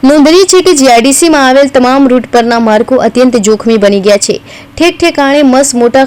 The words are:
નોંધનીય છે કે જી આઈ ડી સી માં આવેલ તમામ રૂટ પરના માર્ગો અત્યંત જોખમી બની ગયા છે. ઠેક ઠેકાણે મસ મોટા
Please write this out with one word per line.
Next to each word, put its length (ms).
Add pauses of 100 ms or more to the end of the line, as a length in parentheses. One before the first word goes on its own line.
નોંધનીય 440
છે 160
કે 120
જી 160
આઈ 120
ડી 140
સી 120
માં 180
આવેલ 280
તમામ 340
રૂટ 220
પરના 300
માર્ગો 420
અત્યંત 380
જોખમી 380
બની 220
ગયા 240
છે. 100 (380)
ઠેક 260
ઠેકાણે 440
મસ 320
મોટા 320